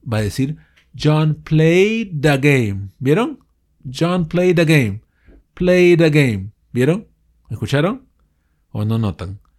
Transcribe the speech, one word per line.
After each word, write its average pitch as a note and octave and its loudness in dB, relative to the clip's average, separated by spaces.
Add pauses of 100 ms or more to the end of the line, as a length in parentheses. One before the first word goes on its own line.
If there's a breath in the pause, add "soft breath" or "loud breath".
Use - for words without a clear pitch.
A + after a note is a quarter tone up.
(100)
va A2 -4
a G#2+ -2
decir, C3 -4 (400 soft breath)
John D3+ 0
play F#3 2
da D3 0
game. A#2+ 0 (100)
¿Vieron? G#3+ -2 (440)
John E3 -4
played F3 0
the E3+ 2
game. C3 0 (520 soft breath)
Play F3+ 4
the E3 4
game. A#2 0 (200)
¿Vieron? D3+ -2 (420)
¿Escucharon? D3 -4 (640)
¿O G#2 -6
no A2 -2
notan? G2 -6 (180)